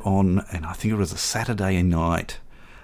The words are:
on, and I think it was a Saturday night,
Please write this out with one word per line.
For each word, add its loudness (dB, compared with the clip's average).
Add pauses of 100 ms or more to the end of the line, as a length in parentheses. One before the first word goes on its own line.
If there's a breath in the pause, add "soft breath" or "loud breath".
on, 4
and -6
I -8
think -2
it 0
was 0
a -8
Saturday 0
night, 0 (460 soft breath)